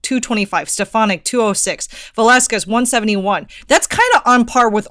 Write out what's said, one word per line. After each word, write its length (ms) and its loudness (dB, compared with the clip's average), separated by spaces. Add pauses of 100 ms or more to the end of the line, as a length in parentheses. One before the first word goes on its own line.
two 180 -2
twenty-five, 480 -4
Stefanik, 560 -2
two 180 -2
oh 120 0
six, 340 -4 (260)
Velasquez, 520 2
one 200 0
seventy-one. 600 -2 (220)
That's 200 2
kinda 360 2
on 220 4
par 240 2
with 200 -2